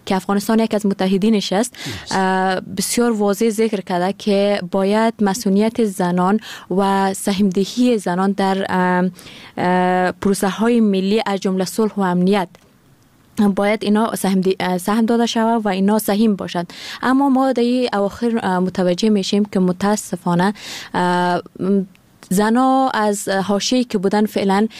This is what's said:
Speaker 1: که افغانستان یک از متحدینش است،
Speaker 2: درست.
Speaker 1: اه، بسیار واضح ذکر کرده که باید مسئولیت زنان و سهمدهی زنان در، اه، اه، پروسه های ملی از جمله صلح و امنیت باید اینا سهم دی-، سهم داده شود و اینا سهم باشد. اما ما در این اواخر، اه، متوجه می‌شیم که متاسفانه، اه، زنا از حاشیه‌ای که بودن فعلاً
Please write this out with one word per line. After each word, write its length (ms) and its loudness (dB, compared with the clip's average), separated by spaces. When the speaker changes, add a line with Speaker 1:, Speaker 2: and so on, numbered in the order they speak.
Speaker 1:
که 100 0
افغانستان 420 0
یک 160 0
از 120 0
متحدینش 680 0
است، 200 0
Speaker 2:
درست. 400 -12
Speaker 1:
اه، 480 0
بسیار 520 -2
واضح 360 0
ذکر 320 -2
کرده 380 -2
که 420 0
باید 500 2
مسئولیت 640 2
زنان 560 0
و 440 0
سهمدهی 840 0
زنان 340 0
در، 360 0
اه، 420 2
اه، 560 2
پروسه 360 0
های 320 2
ملی 460 2
از 140 -2
جمله 240 0
صلح 320 -2
و 40 -2
امنیت 480 2
باید 280 0
اینا 300 0
سهم 260 0
دی-، 380 0
سهم 280 0
داده 200 2
شود 400 0
و 20 0
اینا 300 2
سهم 380 2
باشد. 300 -6
اما 260 2
ما 240 2
در 100 0
این 300 0
اواخر، 500 -2
اه، 160 0
متوجه 520 0
می‌شیم 340 0
که 160 -2
متاسفانه، 920 0
اه، 480 0
زنا 640 2
از 340 -2
حاشیه‌ای 560 0
که 140 -4
بودن 280 0
فعلاً 420 0